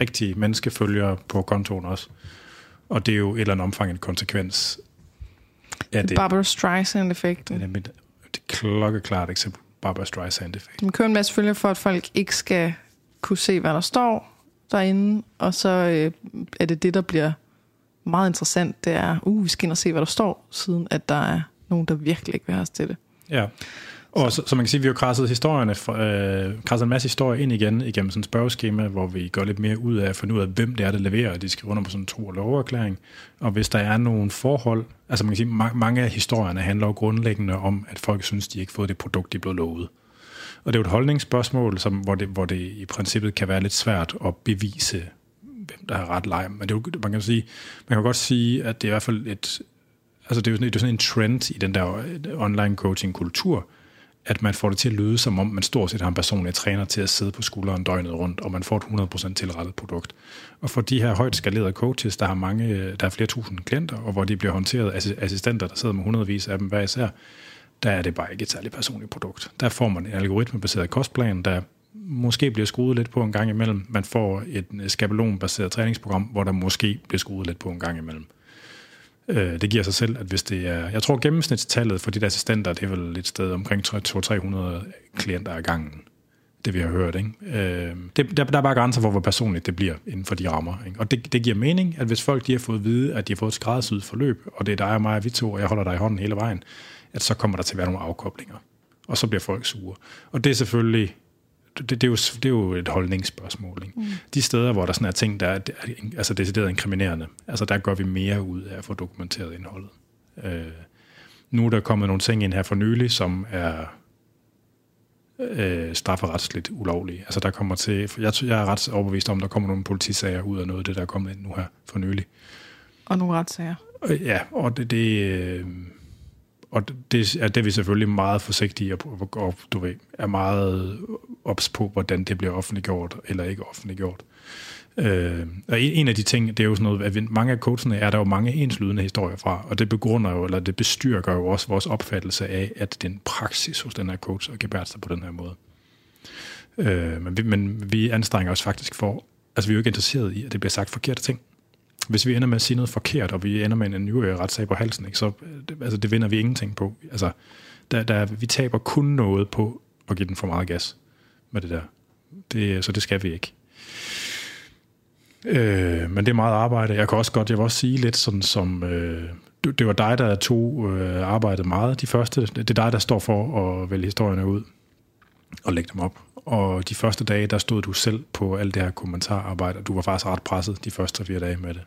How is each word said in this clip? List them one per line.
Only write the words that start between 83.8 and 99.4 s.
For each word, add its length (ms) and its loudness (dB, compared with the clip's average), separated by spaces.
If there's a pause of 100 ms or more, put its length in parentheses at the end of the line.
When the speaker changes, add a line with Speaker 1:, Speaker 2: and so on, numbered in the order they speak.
Speaker 1:
tre-, 160 -4
to 140 -4
hundrede 140 -2
tre 120 0
hundrede 460 -4 (320)
klienter 360 -4
ad 80 -6
gangen, 400 -4 (640)
det 80 0
vi 60 0
har 80 0
hørt, 280 0
ikke? 160 -2 (140)
Øh, 500 -2 (200)
det, 220 2
der, 60 6
der 140 4
er 60 6
bare 120 4
grænser 260 6
for, 100 6
hvor 80 4
personligt 460 2
det 100 -2
bliver 200 0 (120)
inden 180 -6
for 100 -2
de 140 -2
rammer, 240 -2 (140)
ikke? 120 -10
Og 120 -2
det, 220 0
det 100 2
giver 120 2
mening, 440 2
at 80 0
hvis 140 0
folk, 260 0
de 40 2
har 80 2
fået 180 -2
at 60 -4
vide, 320 2
at 120 -4
de 60 -2
har 40 -2
fået 140 0
et 40 -4
skræddersyet 480 -2
forløb, 380 -2 (140)
og 100 -4
det 60 0
er 60 0
dig 180 0
og 60 2
mig 160 2
og 60 -2
vi 60 -2
to, 240 -2
og 60 -4
jeg 80 2
holder 160 2
dig 100 0
i 40 0
hånden 220 2
hele 160 -2
vejen, 280 -2 (500)
at 100 -4
så 100 0
kommer 240 0
der 60 -4
til 100 -4
at 40 -6
være 100 0
nogle 120 -2
afkoblinger. 560 -10 (520)
Og 100 -2
så 100 2
bliver 140 -2